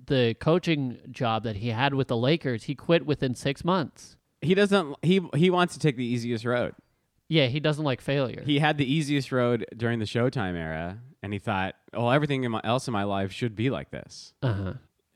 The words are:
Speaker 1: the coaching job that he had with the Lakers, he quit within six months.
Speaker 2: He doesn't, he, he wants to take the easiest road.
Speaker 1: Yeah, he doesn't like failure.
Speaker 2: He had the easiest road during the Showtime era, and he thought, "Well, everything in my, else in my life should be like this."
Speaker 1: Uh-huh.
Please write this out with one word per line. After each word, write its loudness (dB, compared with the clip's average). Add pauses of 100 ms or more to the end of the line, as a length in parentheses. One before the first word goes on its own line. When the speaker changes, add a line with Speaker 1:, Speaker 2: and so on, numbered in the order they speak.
Speaker 1:
the 2
coaching 0 (120)
job -2
that -4
he -4
had 0
with 2
the 0
Lakers, 0
he -6
quit 2
within 0
six -4
months. -2 (240)
Speaker 2:
He 2
doesn't, 2
he, 4 (140)
he 6
wants 2
to -14
take 2
the -4
easiest -2
road. 0 (540)
Speaker 1:
Yeah, 4
he -2
doesn't 0
like -2
failure. -2
Speaker 2:
He 2
had 2
the 0
easiest 0
road 0 (100)
during -2
the -2
Showtime -2
era, -6 (260)
and -6
he -4
thought, -2 (180)
"Well, 2
everything 2
in -2
my, -2
else 0
in -4
my 0
life -2
should -4
be 0
like -4
this." -14 (100)
Speaker 1:
Uh-huh. -2 (420)